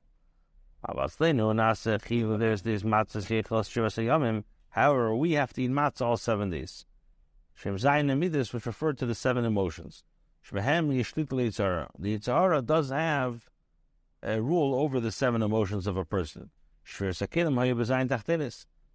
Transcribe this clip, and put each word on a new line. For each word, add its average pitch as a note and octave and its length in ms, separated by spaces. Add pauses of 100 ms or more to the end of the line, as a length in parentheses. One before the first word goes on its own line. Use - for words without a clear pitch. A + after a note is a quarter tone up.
(880)
There's - 300
these A2 1700
matzahs, G#2+ 420
Shivas A2 720
Hayamim. A2+ 480 (240)
However, A#2+ 480
we E3 160
have C#3+ 220
to C3+ 80
eat B2 80
matzah C#3+ 320
all A#2+ 160
seven G#2 320
days. - 340 (720)
Shem G2 220
Zayin C#3+ 340
and C3+ 100
Midas, D#3 320
which A#2 140
refer D3+ 260
to C3 140
the A#2 80
seven A#2+ 320
emotions. G2 580 (420)
Shmehem C#3 480
Yishlit C3+ 340
Yitzhara. G2+ 600 (100)
The G#2 200
Yitzhara C#3+ 480
does D3+ 240
have C3+ 580 (720)
a A2 200
rule C#3 320
over C3+ 260
the A2+ 100
seven A#2+ 300
emotions G#2 460
of F#2+ 100
a F#2 80
person. F2 460 (360)
Shvir - 240
Sakelim D3+ 440
Hayu B2 220
B'Zayin B2+ 320
Tachtenis. C3+ 580 (280)